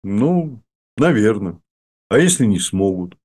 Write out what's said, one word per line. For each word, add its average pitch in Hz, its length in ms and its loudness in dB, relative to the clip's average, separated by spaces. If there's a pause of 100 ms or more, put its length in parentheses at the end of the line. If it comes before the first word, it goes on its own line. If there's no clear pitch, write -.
Ну, 135 560 -2 (360)
наверно. 107 640 0 (500)
А 117 80 4
если 180 280 2
не 98 120 2
смогут? 92 680 -4